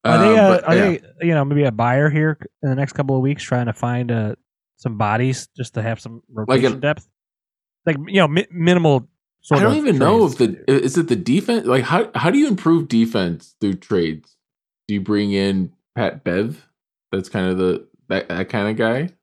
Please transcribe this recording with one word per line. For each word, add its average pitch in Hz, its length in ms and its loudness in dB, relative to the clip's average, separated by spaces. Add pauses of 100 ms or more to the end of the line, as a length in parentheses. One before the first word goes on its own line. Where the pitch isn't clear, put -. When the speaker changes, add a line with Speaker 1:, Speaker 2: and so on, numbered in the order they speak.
Speaker 1:
Are 113 120 2
they, 220 180 6
Speaker 2:
Um, 202 80 6
Speaker 1:
uh, 190 100 6
Speaker 2:
but, - 100 -2
Speaker 1:
are 165 100 2
Speaker 2:
yeah. 190 220 2 (220)
Speaker 1:
they, 170 80 -2
you 165 60 2
know, 143 120 2
maybe 147 180 0
a 127 80 2
buyer 123 380 0
here 156 280 0 (260)
in 143 60 -2
the 131 60 0
next 139 180 -4
couple 135 220 -2
of 131 60 0
weeks 139 220 -2
trying 123 240 -2
to 110 60 -4
find, 120 380 -4
uh, 110 240 -2 (420)
some 113 200 -8
bodies 113 500 -2 (100)
just 123 160 -12
to 117 80 -6
have 113 180 -6
some 113 220 -18 (120)
Speaker 2:
Like 110 160 -8
Speaker 1:
rotation 127 240 2
Speaker 2:
an 127 60 -8
Speaker 1:
depth? 143 280 -4 (800)
Like, 156 120 0 (100)
you 196 100 0
know, 170 100 6
mi-, 160 240 -2
minimal 165 560 2 (340)
sort 143 180 0
Speaker 2:
I 196 40 4
don't 226 100 4
Speaker 1:
of 311 60 0
Speaker 2:
even 240 180 2
know 190 280 4
if 135 120 -4
Speaker 1:
trades. 120 160 2 (120)
Speaker 2:
the, 135 80 2
i-, 143 60 4
is 135 180 -2
it 165 100 0
the 120 80 0
defense? 151 500 -2
Like, 123 180 2
how, 214 320 -2
how 151 140 0
do 262 80 2
you 294 100 4
improve 170 400 0
defense 113 760 -2
through 98 140 -2
trades? 82 600 -4 (520)
Do 104 60 -4
you 101 80 -2
bring 104 300 -2
in 98 420 -2 (220)
Pat 104 280 -4
Bev? 101 440 -4 (440)
That's 92 180 -6
kind 92 200 -2
of 92 80 -2
the, 90 300 -2 (220)
that, 95 200 -4
that 90 200 -6
kind 104 200 -4
of 110 80 -4
guy? 117 220 0 (240)